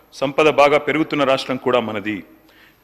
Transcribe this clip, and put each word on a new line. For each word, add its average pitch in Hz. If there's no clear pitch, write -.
సంపద 143
బాగా 143
పెరుగుతున్న 147
రాష్ట్రం 131
కూడా 123
మనది. 107